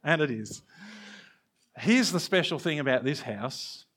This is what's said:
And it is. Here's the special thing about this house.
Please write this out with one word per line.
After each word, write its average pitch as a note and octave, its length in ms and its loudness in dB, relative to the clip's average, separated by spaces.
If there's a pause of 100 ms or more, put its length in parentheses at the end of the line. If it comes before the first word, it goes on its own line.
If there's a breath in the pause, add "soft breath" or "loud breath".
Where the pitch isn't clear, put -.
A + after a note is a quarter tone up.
And D#3 180 2
it C#3+ 100 0
is. A2 300 -8 (1160 loud breath)
Here's F#3+ 340 4
the F3 80 2
special E3 400 0
thing D#3 200 -2
about C3 240 2
this C#3+ 200 -2
house. A#2 640 -8 (120)